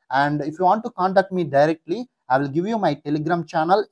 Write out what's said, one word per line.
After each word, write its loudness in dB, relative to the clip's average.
And 0
if -8
you -4
want 2
to -10
contact 0
me 0
directly, 0
I 4
will 0
give -2
you -2
my 0
Telegram -4
channel, 0